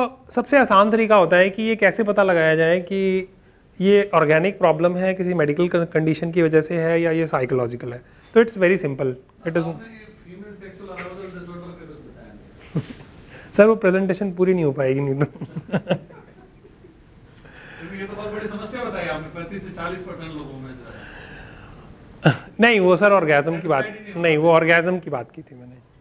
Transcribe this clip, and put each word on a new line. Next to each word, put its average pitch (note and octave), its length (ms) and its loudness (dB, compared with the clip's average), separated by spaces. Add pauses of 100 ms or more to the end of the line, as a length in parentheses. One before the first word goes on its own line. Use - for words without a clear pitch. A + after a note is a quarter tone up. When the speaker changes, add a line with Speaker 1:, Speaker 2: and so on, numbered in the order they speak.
(300)
Speaker 1:
सबसे B3 280 0
आसान G#3+ 320 4
तरीका A3 260 4
होता F3+ 200 4
है F#3+ 140 4
कि G#3+ 120 -6
ये A3 140 0
कैसे G3+ 260 2
पता G3+ 200 2
लगाया D#3+ 340 2
जाए E3 240 2
कि F#3+ 480 -2 (520)
ये G3+ 340 4
ऑर्गेनिक D#3+ 440 2
प्रॉब्लम F3 380 2
है, F#3 180 -2
किसी F3+ 200 -4
मेडिकल D#3+ 340 0
कंडीशन E3 640 -2
की E3+ 120 0
वजह D#3 180 4
से E3 180 -2
है E3 220 0
या E3 100 0
ये D#3+ 160 -2
साइकोलॉजिकल B2 680 -4
है, B2 100 -16 (320)
तो A3+ 60 6
it's A3+ 140 2
very F#3 220 2
simple। D#3 140 -4
It C3+ 60 -8
is C3 200 -4 (320)
Speaker 2:
आपने E3 40 -4
ये E3 120 -2 (600)
फीमेल G3+ 320 -20
सेक्सुअल F#3+ 340 -20
अराउजल F3+ 500 -14
डिसऑर्डर F3 200 -16
का E3+ 260 -18
कुछ D3 100 -20
बताया - 360 -20
नहीं। - 520 -10
Speaker 1:
<laughs> - 680 -20
सर, G#3 140 6
वो A3 100 4
प्रेजेंटेशन F#3+ 560 0
पूरी F#3 220 0
नहीं F3 100 0
हो C#3 80 0
पाएगी C3+ 280 -2
नहीं C#3 140 -2
तो। C#3+ 120 -2
<laughs> - 520 -8 (2250)
Speaker 2:
ये G3 120 -10
तो G3+ 100 -14
बहुत G#3 160 -10
बड़ी G#3+ 140 -8
समस्या B3 380 -12
बताई F#3+ 220 -8
आपने, D#3+ 360 -10
पैंतीस F#3+ 220 -14
से - 60 -16
चालीस F3 300 -10
परसेंट D#3+ 320 -14
लोगों C3+ 260 -14
में C3 120 -16
जो B2 180 -18
है। - 260 -20 (1500)
Speaker 1:
नहीं, A3+ 200 4
वो F3+ 160 4
सर G3+ 160 4
ऑर्गेज्म D#3+ 480 2
की E3+ 80 -6
बात, C3+ 160 0
Speaker 2:
सेटिस्फाइड - 240 -14
ही - 60 -14
नहीं E3+ 80 -6
Speaker 1:
नहीं, E3 140 4
Speaker 2:
होता। D#3 120 2
Speaker 1:
वो E3 60 6
ऑर्गेज्म E3+ 440 2
की D#3+ 120 -12
बात B2 200 -8
की D#3+ 120 -20
थी - 120 -20
मैंने। B2 300 -20 (160)